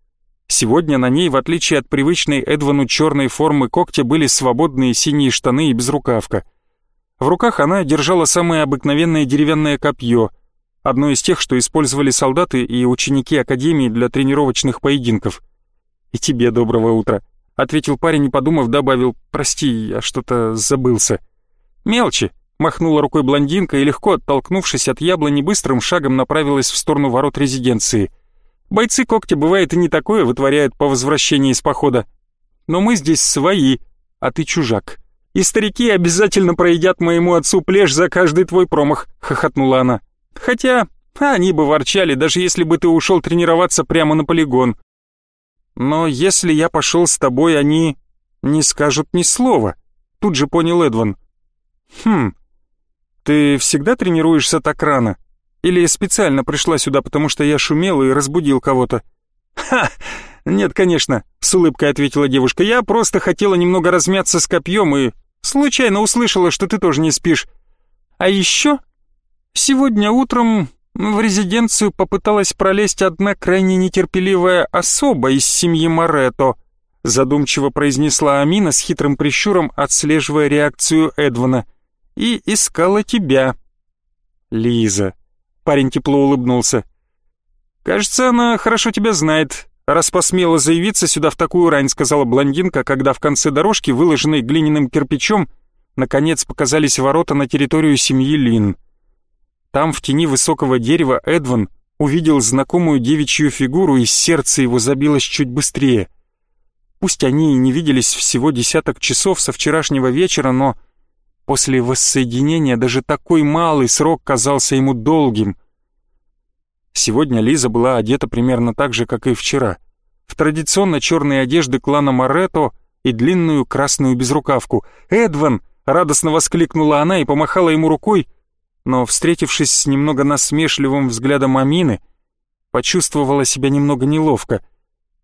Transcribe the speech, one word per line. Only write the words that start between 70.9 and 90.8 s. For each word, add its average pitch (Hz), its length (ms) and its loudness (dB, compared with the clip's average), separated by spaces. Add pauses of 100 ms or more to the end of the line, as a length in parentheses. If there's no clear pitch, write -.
в 208 260 -2
резиденцию 214 720 0
попыталась 202 600 -2
пролезть 190 460 0
одна 190 360 -2
крайне 185 400 0
нетерпеливая 185 960 0
особа 170 580 0
из 135 160 2
семьи 165 400 0
Морето", 147 680 0 (480)
задумчиво 135 640 0
произнесла 143 720 0
Амина 165 320 2
с - 80 0
хитрым 143 360 -2
прищуром, 156 600 0
отслеживая 147 720 0
реакцию 147 680 0
Эдвана. 127 500 0 (500)
"И 233 300 -4
искала 202 580 0
тебя". 135 500 0 (960)
"Лиза". 113 640 0 (500)
Парень 139 260 2
тепло 139 340 0
улыбнулся. 123 600 0 (1000)
"Кажется, 208 460 0
она 240 280 2
хорошо 226 320 0
тебя 214 220 0
знает, 156 560 -2 (180)
раз 156 240 0
посмела 175 480 2
заявиться 170 480 0